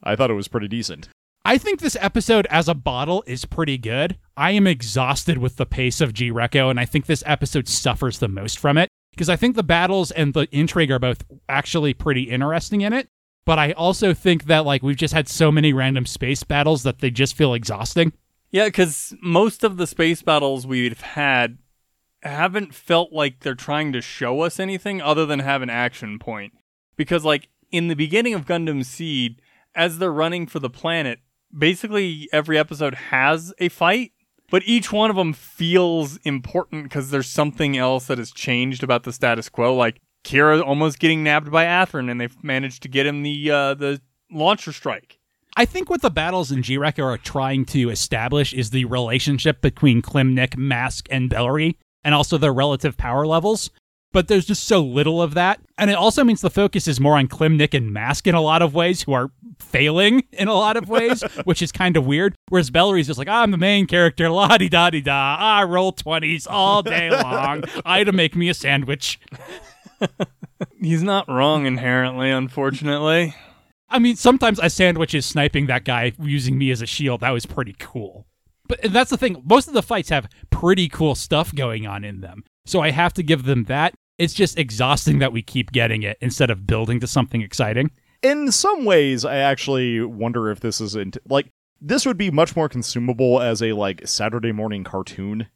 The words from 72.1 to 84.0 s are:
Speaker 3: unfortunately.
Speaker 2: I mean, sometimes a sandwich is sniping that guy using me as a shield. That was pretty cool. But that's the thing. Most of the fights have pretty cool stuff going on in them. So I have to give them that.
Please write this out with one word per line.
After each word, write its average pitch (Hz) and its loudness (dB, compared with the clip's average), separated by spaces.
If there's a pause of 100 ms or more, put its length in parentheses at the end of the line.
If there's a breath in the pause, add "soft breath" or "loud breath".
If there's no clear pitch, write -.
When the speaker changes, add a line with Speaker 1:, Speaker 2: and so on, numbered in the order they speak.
Speaker 3:
unfortunately. 143 -2 (560 loud breath)
Speaker 2:
I - 0
mean, 240 4
sometimes 240 4
a 165 4
sandwich 165 2
is 139 0
sniping 147 0
that 127 -2
guy 123 0
using 139 0
me 135 2
as 117 -2
a - -8
shield. 127 -2
That 131 0
was 120 -4
pretty 110 -8
cool. - -14 (400)
But 240 -6
that's 226 2
the 262 0
thing. 180 -2
Most 233 6
of 294 -2
the 214 2
fights 208 -4
have 135 -2 (220 soft breath)
pretty 175 2
cool 156 0
stuff - -2
going 117 -4
on 101 -10
in 101 -12
them. 92 -16 (220)
So 180 0
I 151 2
have 165 2
to - -4
give 147 2
them 123 0
that. 143 0 (240)